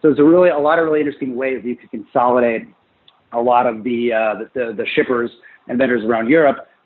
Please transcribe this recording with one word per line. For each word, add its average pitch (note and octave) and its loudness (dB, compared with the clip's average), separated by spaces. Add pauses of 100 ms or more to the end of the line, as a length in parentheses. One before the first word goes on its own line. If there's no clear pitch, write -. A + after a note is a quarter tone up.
So D#3 4
there's C3+ 0
a D3 6
really, F3 6
a D3 0
lot D3+ 0
of E3 0
really D#3 0
interesting C#3 -6
ways C3 -6
that A#2+ -8
you A#2+ -6
could - -20
consolidate B2 0 (640)
a A#2+ -4
lot B2 2
of A2 -4
the, A#2+ -2
uh, A2 -2
the, A2+ -12
the, A#2 -6
the G#2 -6 (100)
shippers A#2+ 0 (380)
and B2+ -6
vendors B2 0
around A2+ -2
Europe, D3 2 (180)